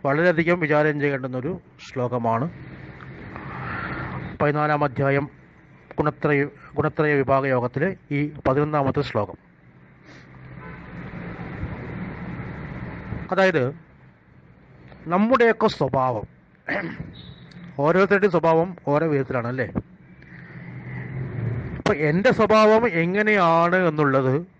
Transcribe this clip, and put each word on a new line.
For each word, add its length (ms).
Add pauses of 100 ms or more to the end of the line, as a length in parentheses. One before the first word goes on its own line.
വളരെയധികം 560
വിചാരം 400
ചെയ്യേണ്ടുന്നൊരു 600 (260)
ശ്ലോകമാണ്. 640 (1900)
പതിനാലാം 420
അധ്യായം 440 (720)
ഗുണത്രയ, 460 (320)
ഗുണത്രയ 380
വിഭാഗ 320
യോഗത്തിലെ 500 (140)
ഈ 220 (160)
പതിനൊന്നാമത്തെ 540
ശ്ലോകം. 360 (4000)
അതായത്, 420 (1300)
നമ്മുടെയൊക്കെ 600
സ്വഭാവം, 580 (1500)
ഓരോരുത്തരുടെയും 520
സ്വഭാവം 460 (120)
ഓരോ 180
വിധത്തിലാണ്, 420
അല്ലേ? 200 (2000)
ഇപ്പൊ 160
എൻ്റെ 380
സ്വഭാവം 560
എങ്ങനെയാണ് 880
എന്നുള്ളത് 680 (140)